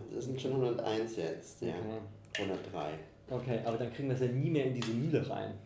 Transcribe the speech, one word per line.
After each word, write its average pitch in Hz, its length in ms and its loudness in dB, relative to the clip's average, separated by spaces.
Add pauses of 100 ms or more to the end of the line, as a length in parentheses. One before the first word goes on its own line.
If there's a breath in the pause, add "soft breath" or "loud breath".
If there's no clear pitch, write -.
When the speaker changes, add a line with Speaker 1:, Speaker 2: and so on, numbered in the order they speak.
(140)
Speaker 1:
Das 117 120 -2
sind 131 140 -2
schon 131 140 0
hunderteins 113 640 2
jetzt, - 460 -4
ja. 90 80 0
Speaker 2:
Okay. 104 720 -4
Speaker 1:
Hundertdrei. 87 480 -2 (400)
Speaker 2:
Okay, 123 340 0
aber 113 120 2
dann 117 140 -2
kriegen 139 180 -2
wir 127 60 2
es 131 60 0
ja 127 60 6
nie 135 240 2
mehr 143 140 4
in 127 100 0
diese 113 160 0
Mühle 127 360 2
rein. 104 280 -4 (100)